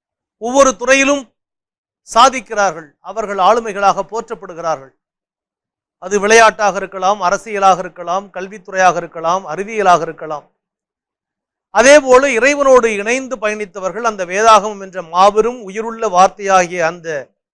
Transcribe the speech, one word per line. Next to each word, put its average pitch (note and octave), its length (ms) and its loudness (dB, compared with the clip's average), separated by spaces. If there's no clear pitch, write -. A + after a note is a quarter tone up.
ஒவ்வொரு B3 380 2
துறையிலும் C4+ 560 0
சாதிக்கிறார்கள். G#3 760 0
அவர்கள் G3+ 360 -10
ஆளுமைகளாக G3+ 760 0
போற்றப்படுகிறார்கள். E3+ 840 -10
அது F#3+ 220 -4
விளையாட்டாக G#3+ 560 2
இருக்கலாம், F#3+ 460 -4
அரசியலாக F#3+ 560 0
இருக்கலாம், F3+ 540 -8
கல்வித்துறையாக F#3 640 -2
இருக்கலாம், E3+ 500 -6
அறிவியலாக F#3+ 540 0
இருக்கலாம். D#3 560 -12
அதே C4+ 300 6
போல C4+ 300 4
இறைவனோடு B3+ 680 2
இணைந்து B3 400 -6
பயணித்தவர்கள் G#3 680 -8
அந்த G#3 240 -4
வேதாகமம் G3+ 540 2
என்ற F#3 220 -14
மாபெரும் G#3 600 2
உயிருள்ள A3 460 -8
வார்த்தையாகிய F#3 680 2
அந்த D#3+ 540 -6